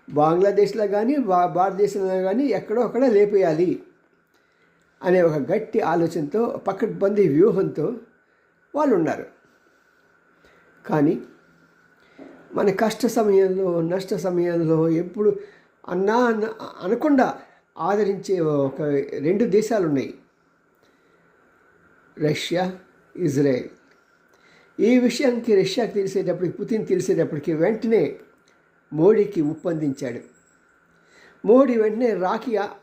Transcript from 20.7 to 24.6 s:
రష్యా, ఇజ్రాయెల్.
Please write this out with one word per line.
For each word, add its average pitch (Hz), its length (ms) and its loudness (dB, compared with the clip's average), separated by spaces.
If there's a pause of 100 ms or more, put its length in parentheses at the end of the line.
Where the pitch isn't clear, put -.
రష్యా, 175 600 -2 (380)
ఇజ్రాయెల్. 139 520 0 (1120)